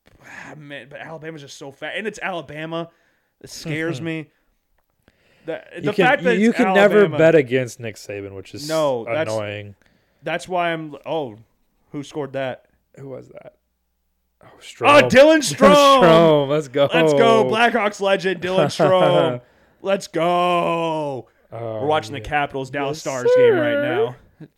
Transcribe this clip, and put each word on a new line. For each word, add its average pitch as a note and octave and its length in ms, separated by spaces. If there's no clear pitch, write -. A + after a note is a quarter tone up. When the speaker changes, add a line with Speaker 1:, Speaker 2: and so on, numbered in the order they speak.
Speaker 1:
Ah, - 320
man, C#3+ 320
but A#2 120
Alabama's D#3 420
just - 160
so C#3+ 120
fat. D3 260
And G#3+ 100
it's G#3 140
Alabama. E3 680
It - 100
scares D#3+ 500
Speaker 2:
<laughs> - 20
Speaker 1:
me. D#3+ 280
The, D#3+ 160
Speaker 2:
You F3 60
Speaker 1:
the G3+ 100
Speaker 2:
can, G3 140
Speaker 1:
fact B3+ 180
that F3+ 140
Speaker 2:
you A3 120
Speaker 1:
it's - 60
Speaker 2:
can F#3+ 180
never G3+ 260
Speaker 1:
Alabama D#3 180
Speaker 2:
bet D#3+ 160
against B2+ 460
Nick A2 160
Saban, G2 380
which F#2+ 200
is C#3+ 140
Speaker 1:
No, C#3+ 360
that's A#2 280
Speaker 2:
annoying. G#2 420
Speaker 1:
that's E3 260
why F3 240
I'm, D#3 220
oh, C3+ 300
who D3 100
scored C#3 320
that? C3 320
Speaker 2:
Who C#3 100
was B2+ 200
that? - 280
Oh, - 40
Speaker 1:
Oh, - 140
Speaker 2:
Strom. C#4+ 420
<laughs> B3 80
Speaker 1:
Dylan D4+ 320
Strom. C#4 320
Speaker 2:
Strom, E3 720
let's D3 200
go. C#3 240
Speaker 1:
Let's D#3+ 220
go. A3+ 300
Blackhawks A3 560
legend, F#3+ 420
Dylan F3+ 280
Speaker 2:
<laughs> - 0
Speaker 1:
Strom. F3 720
Let's F#3+ 260
go. E3 1200
Speaker 2:
Oh, A2+ 280
Speaker 1:
We're C#3 60
watching D3+ 260
the C#3 60
Speaker 2:
yeah. - 60
Speaker 1:
Capitals C#3+ 460
Dallas C#3+ 260
Speaker 2:
Yes, D#3+ 40
Speaker 1:
Stars C3+ 360
game A#4+ 180
right D4 200
Speaker 2:
sir. C#4+ 80
Speaker 1:
now. D#3 60